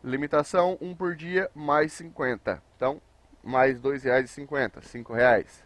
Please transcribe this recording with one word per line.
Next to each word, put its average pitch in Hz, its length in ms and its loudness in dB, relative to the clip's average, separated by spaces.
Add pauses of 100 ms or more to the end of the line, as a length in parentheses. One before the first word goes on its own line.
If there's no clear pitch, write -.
Limitação, 147 760 0
um 180 140 -10
por 175 200 -6
dia, 180 380 -2
mais 151 400 2
cinquenta. 127 680 -6 (140)
Então, 139 260 -2 (420)
mais 131 360 2
dois 135 240 -4
reais 131 220 2
e - 80 -18
cinquenta, 139 480 -6
cinco 120 320 -14
reais. 117 520 2